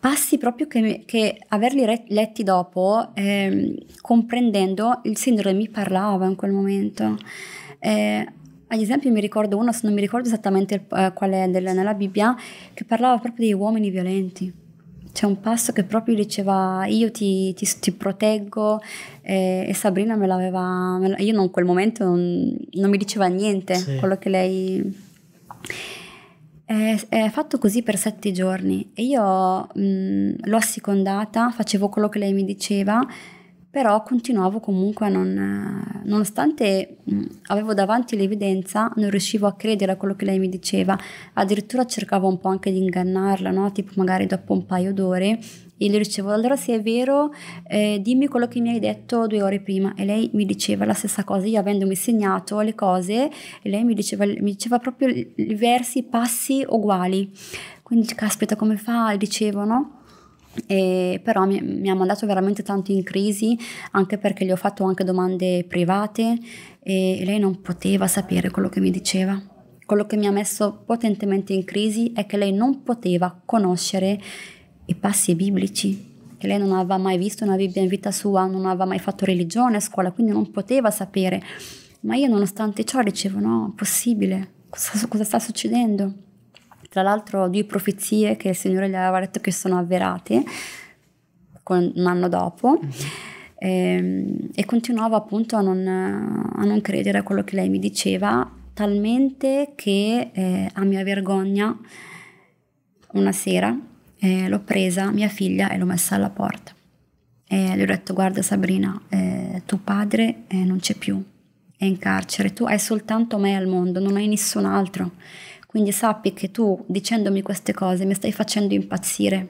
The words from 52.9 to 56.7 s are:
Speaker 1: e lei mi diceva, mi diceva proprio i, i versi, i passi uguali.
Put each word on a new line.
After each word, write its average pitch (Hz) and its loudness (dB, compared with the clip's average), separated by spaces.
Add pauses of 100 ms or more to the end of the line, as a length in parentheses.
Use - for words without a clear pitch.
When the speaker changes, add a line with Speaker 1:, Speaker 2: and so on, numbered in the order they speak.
Speaker 1:
e - -4
lei 208 0
mi 233 4
diceva, 202 0
mi 202 0
diceva 208 0
proprio 254 0
i, 247 -2
i 214 -2
versi, 240 2
i 254 -2
passi 247 0
uguali. 196 2 (520)